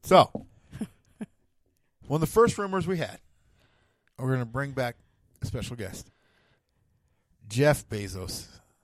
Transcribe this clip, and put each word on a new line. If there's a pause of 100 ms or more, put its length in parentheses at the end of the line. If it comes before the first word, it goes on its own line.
So,
<laughs>
one
of
the
first
rumors
we
had, (1000)
we're
gonna
bring
back (440)
a
special
guest, (1400)
Jeff
Bezos. (380)